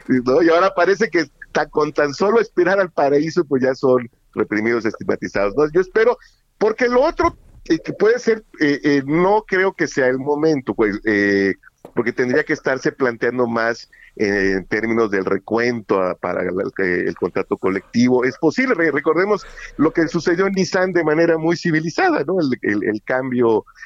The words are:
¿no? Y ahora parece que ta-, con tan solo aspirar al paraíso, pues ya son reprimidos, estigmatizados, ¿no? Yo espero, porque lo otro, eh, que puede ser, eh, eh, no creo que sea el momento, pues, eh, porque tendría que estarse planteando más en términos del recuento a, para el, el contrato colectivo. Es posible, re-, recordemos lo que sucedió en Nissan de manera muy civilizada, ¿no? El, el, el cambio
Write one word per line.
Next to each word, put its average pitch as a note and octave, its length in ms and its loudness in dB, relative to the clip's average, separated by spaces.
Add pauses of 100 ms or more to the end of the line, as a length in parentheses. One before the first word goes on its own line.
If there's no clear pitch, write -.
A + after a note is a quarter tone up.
(240)
¿no? C3 180 4
Y E3 80 4
ahora F3+ 240 4
parece F3+ 360 0
que D#3+ 160 0 (260)
ta-, D3+ 160 -2
con D3+ 240 -2
tan D3 220 0
solo G#3 260 2
aspirar F#3 400 0
al F#3 120 0
paraíso, D3+ 520 0
pues C#3 180 0
ya C3 140 0
son B2+ 340 2 (240)
reprimidos, G#2+ 520 -2
estigmatizados, G2+ 680 -4
¿no? D3+ 160 2
Yo F3 100 2
espero, A3 360 2 (400)
porque A3 300 0
lo B3 160 2
otro, E4+ 340 0 (280)
eh, D#3+ 180 0
que - 80 -10
puede A3 280 2
ser, A3 260 -2 (160)
eh, C#3+ 220 2
eh, C#3+ 220 2
no F3+ 400 2
creo F#3+ 280 0
que D#3+ 140 -4
sea C3+ 200 0
el B2+ 100 0
momento, D3 560 0
pues, G#2 320 0
eh, G2+ 500 2 (380)
porque A#2 200 -2
tendría C3 320 0
que D#3+ 80 -4
estarse C#3 400 -2
planteando B2 540 -2
más A#2 420 -4 (280)
en G2 500 0
términos A2+ 440 -2
del G2 140 -2
recuento G#2+ 760 -2
a, F2+ 140 -2
para F2+ 280 -6
el, F2+ 100 -4 (540)
el F2 80 -6
contrato F#2+ 420 -4
colectivo. A#2+ 640 0
Es C3 140 -4
posible, B3+ 380 0
re-, E3 160 0
recordemos E3 540 0 (320)
lo D3+ 140 2
que A#3+ 160 0
sucedió F3 400 0
en G3 60 -2
Nissan F#3 400 -2
de F3 100 0
manera D#3+ 340 2
muy D#3+ 200 0
civilizada, E3+ 680 -2
¿no? F3+ 140 -2
El, C3+ 220 0
el, G#2 220 -2
el G#2+ 200 -2
cambio B2 600 0 (200)